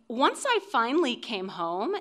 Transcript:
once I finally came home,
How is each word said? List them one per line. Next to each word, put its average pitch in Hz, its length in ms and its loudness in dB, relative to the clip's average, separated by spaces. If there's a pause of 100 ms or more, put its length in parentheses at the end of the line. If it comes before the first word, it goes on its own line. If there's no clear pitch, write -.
once 262 360 2
I 480 140 2 (140)
finally 254 420 2
came 190 320 -6
home, 180 540 -2